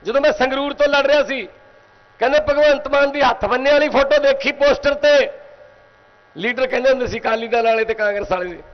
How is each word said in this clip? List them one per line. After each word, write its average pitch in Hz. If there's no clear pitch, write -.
ਜਦੋਂ 233
ਮੈਂ 294
ਸੰਗਰੂਰ 269
ਤੋਂ 285
ਲੜ 285
ਰਿਹਾ 285
ਸੀ, 240
ਕਹਿੰਦੇ 269
ਭਗਵੰਤ 294
ਮਾਨ 285
ਦੀ 285
ਹੱਥ 247
ਬੰਨ੍ਹੇ 262
ਵਾਲੀ 294
ਫੋਟੋ 277
ਦੇਖੀ 285
ਪੋਸਟਰ 285
ਤੇ। 294
ਲੀਡਰ 233
ਕਹਿੰਦੇ 254
ਹੁੰਦੇ 254
ਸੀ 214
ਅਕਾਲੀ 226
ਦਲ 233
ਵਾਲੇ 226
ਤੇ 220
ਕਾਂਗਰਸ 208
ਵਾਲੇ 180
ਦੇ 170